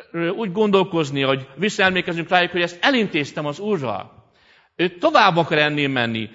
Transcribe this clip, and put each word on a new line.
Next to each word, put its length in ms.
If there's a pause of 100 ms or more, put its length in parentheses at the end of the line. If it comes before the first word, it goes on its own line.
(120)
úgy 400
gondolkozni, 720
hogy 340
visszaemlékezünk 720
rájuk, 220
hogy 120
ezt 220
elintéztem 600
az 120
Úrral. 600 (560)
Ő 120
tovább 480
akar 220
ennél 300
menni. 460